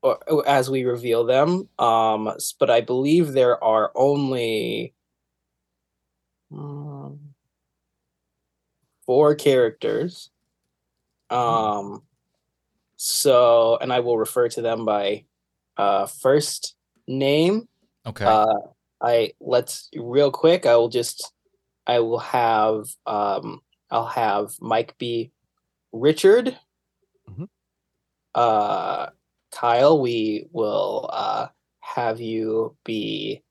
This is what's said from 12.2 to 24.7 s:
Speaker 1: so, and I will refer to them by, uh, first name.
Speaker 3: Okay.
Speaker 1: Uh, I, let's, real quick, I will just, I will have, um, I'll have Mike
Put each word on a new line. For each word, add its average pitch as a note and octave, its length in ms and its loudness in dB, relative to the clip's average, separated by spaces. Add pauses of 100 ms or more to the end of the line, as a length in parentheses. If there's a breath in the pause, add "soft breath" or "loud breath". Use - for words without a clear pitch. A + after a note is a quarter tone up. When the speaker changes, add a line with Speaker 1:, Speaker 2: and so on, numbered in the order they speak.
Speaker 1:
so, A#2 840 4
and B2+ 120 -4
I B2 80 0
will A#2+ 180 0
refer A#2+ 300 0
to A#2 140 -6
them A2+ 220 -4
by, G#2 400 -2 (520)
uh, G2 300 0
first - 680 -2 (320)
name. D3+ 640 0 (380)
Speaker 3:
Okay. - 180 -8
Speaker 1:
Uh, A2 300 4 (460)
I, A#2 400 0
let's, - 560 -4
real B2+ 360 0
quick, E3+ 340 2
I A#2+ 100 6
will A#2 120 4
just, - 440 -6 (540)
I A#2+ 140 2
will A#2 180 0
have, A2 680 0 (200)
um, G#2 540 -4 (300)
I'll A2+ 160 -2
have G#2+ 440 -2 (100)
Mike A#2+ 380 -4